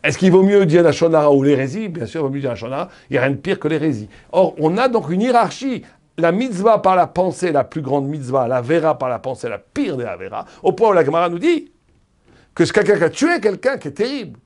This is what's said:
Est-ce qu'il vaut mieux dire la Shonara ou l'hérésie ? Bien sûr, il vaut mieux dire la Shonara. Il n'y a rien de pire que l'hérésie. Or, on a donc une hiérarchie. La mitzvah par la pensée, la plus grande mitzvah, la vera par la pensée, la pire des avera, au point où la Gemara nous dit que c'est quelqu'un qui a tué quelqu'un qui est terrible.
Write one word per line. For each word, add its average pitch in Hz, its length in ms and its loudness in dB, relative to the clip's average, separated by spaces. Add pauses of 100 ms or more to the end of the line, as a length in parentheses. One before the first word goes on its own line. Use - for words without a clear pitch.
Est-ce 147 160 -4
qu'il 185 120 4
vaut 190 120 6
mieux 196 240 4
dire 170 160 4
la 160 80 6
Shonara 156 420 4
ou 139 80 4
l'hérésie ? 143 480 0
Bien 160 160 -8
sûr, 160 160 -8
il - 40 -2
vaut 135 40 -4
mieux 139 100 -6
dire 135 120 -6
la 117 40 -6
Shonara. 131 340 -8 (200)
Il 131 40 -6
n'y 135 40 0
a 123 60 2
rien 139 80 0
de 135 40 -2
pire 190 240 -4
que 151 80 -6
l'hérésie. 143 400 -2 (240)
Or, 175 280 2
on 156 180 2
a 254 100 2
donc 214 220 -2
une 185 120 -2
hiérarchie. 240 640 0 (340)
La 165 140 2
mitzvah 214 460 0
par 185 180 2
la 175 120 2
pensée, 180 440 -2
la 139 120 2
plus - 180 -8
grande 135 260 -2
mitzvah, 131 400 -2
la 127 140 0
vera 156 360 0
par 131 120 -4
la 113 100 -4
pensée, 123 300 -8
la 104 80 -8
pire 202 400 -6
des 120 80 -6
avera, 95 400 -10 (180)
au 185 80 2
point 214 200 2
où - 20 4
la 165 100 4
Gemara 165 240 0
nous 170 120 -4
dit 311 320 -2 (840)
que 175 100 0
c'est - 100 0
quelqu'un 208 240 4
qui 262 60 0
a 233 60 2
tué 330 320 0
quelqu'un 214 360 -2
qui 220 120 -10
est - 20 -12
terrible. 220 540 -6